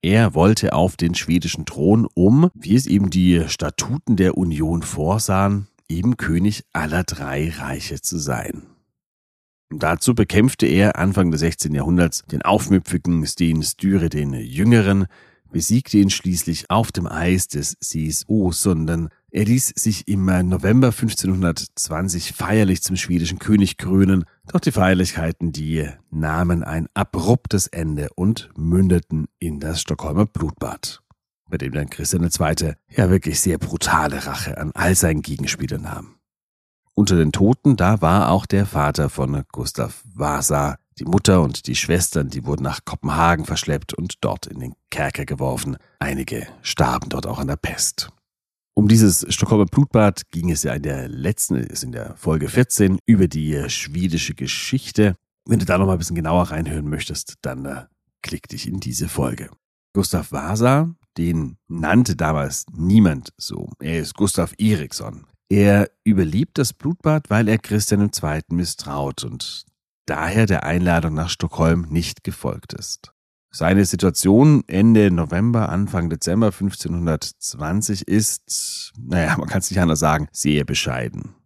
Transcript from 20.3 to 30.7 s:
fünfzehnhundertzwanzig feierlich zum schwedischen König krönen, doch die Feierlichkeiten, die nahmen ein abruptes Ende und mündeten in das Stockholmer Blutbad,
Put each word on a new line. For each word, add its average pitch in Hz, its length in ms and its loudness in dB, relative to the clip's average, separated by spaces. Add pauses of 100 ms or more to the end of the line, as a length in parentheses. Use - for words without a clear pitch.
fünfzehnhundertzwanzig 90 1400 -2
feierlich 95 500 2
zum 92 120 -2
schwedischen 87 440 -2
König 101 380 2
krönen, 95 480 4 (220)
doch 180 120 -2
die 151 120 0
Feierlichkeiten, 90 800 0
die 78 360 -4 (240)
nahmen 80 520 0
ein 80 300 -4
abruptes 95 720 0
Ende 78 500 -4
und 104 420 -2
mündeten 85 680 2 (120)
in 78 200 -6
das 80 220 -6
Stockholmer 78 460 -2
Blutbad, - 720 -8 (460)